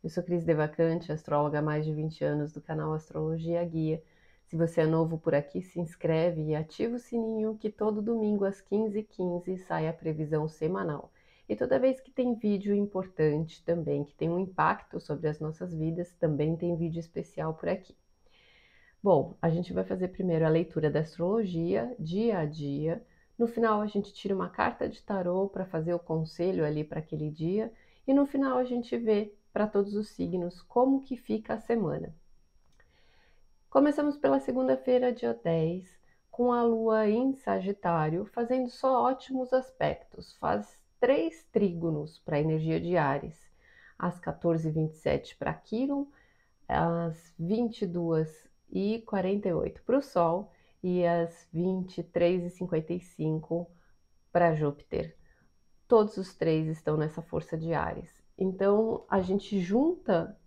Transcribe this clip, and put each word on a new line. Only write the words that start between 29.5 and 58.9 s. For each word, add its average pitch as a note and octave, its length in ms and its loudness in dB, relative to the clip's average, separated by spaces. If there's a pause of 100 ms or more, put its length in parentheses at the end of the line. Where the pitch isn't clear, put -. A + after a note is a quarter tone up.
pra G#3 140 0
todos G3+ 300 0
os G#3+ 140 -4
signos F3 520 -4
como C4+ 380 2
que C4 160 -8
fica A3 380 -4
a A3 40 -6
semana. G#3 560 -2 (1500)
Começamos C#4+ 480 2
pela C4+ 220 2
segunda-feira, B3+ 760 2
dia A#3 220 -4
dez, E3+ 640 -2 (320)
com A#3+ 220 2
a A#3+ 100 2
lua A3+ 460 4
em B3+ 260 2
Sagitário, F#3 880 -2
fazendo B3 460 -2
só C4 320 2
ótimos C4 500 -2
aspectos. - 840 -2
Faz - 440 -2 (200)
três D#4 500 2
trígonos E3 680 0
pra D3+ 180 0
energia D#3+ 420 2
de E3+ 160 0
Áries, C#3+ 540 -2 (480)
às F3 220 -2
quatorze D#3+ 480 0
e - 20 0
vinte D#3 220 0
e - 60 -20
sete - 380 -2
pra - 160 -4
Quiron, C#4 540 -2 (640)
às E3+ 680 -2
vinte A3 460 -2
e G3+ 60 -2
duas E3 600 -2 (220)
e G#3 300 -2
quarenta G3+ 480 -2
e F3 40 0
oito - 300 -4
pro C4 180 4
Sol F3 520 0 (340)
e F3+ 200 2
às E3+ 440 0
vinte F3+ 460 -2
e E3+ 60 -6
três F3 420 2
e F3 60 -6
cinquenta E3+ 420 -4
e F3 80 -4
cinco D#3 640 -4 (640)
pra E3+ 240 4
Júpiter. D3+ 600 -4 (720)
Todos G#3+ 300 6
os F#3+ 160 -10
três D#3+ 340 0
estão D#3 260 -2
nessa D#3 280 -2
força D#3+ 340 -6
de D#3+ 160 -4
Áries. - 500 -6 (140)
Então, G3 720 2